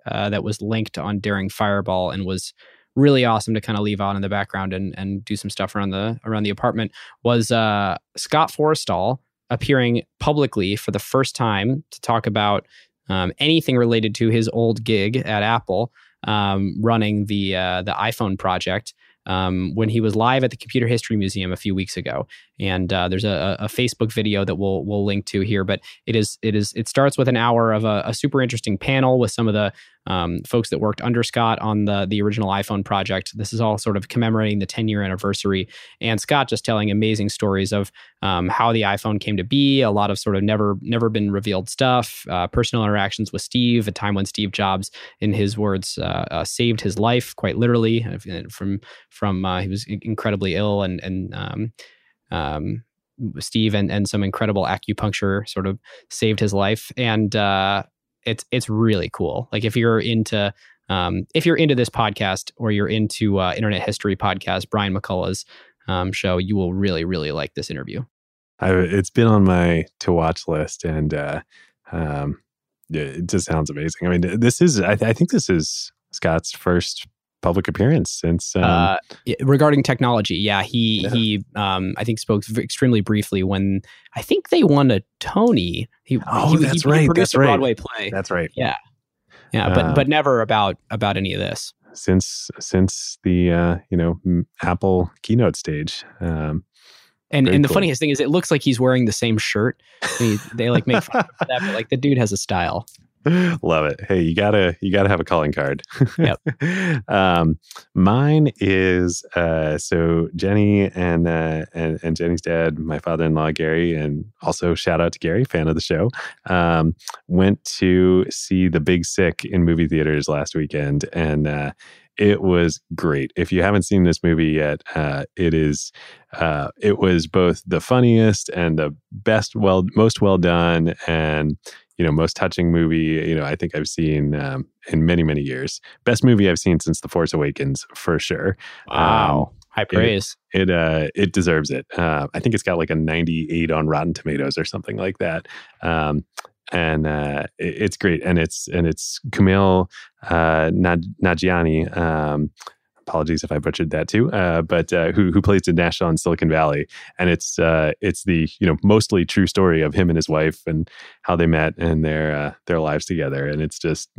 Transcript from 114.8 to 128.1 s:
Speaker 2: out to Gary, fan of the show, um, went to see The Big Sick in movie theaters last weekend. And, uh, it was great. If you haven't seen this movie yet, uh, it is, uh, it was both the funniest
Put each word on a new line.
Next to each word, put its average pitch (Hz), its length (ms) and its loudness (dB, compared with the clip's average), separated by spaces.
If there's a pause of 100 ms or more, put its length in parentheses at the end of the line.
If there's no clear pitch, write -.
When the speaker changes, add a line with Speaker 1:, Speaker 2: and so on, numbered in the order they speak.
Speaker 2:
out 85 120 0
to - 60 -18
Gary, 87 240 0
fan 80 240 0
of 80 80 2
the 80 60 -2
show, 85 280 0 (380)
um, 85 480 4 (320)
went 95 380 4
to 92 640 4
see 92 360 0
The 85 120 2
Big 85 260 2
Sick - 400 0
in 87 200 2
movie 82 220 4
theaters 76 400 0
last 73 280 -2
weekend. 73 580 -2
And, 76 340 0
uh, 73 260 -4 (440)
it 104 240 4
was 87 400 2 (140)
great. 73 400 -2
If - 160 -2
you 90 100 2
haven't 98 220 4
seen 95 200 4
this 85 200 2
movie 80 260 2
yet, 76 340 0 (120)
uh, 71 300 -2 (120)
it 85 160 2
is, 76 380 0 (420)
uh, 76 360 -2 (100)
it 101 180 2
was 90 300 4
both 87 400 2
the 90 120 0
funniest 113 680 4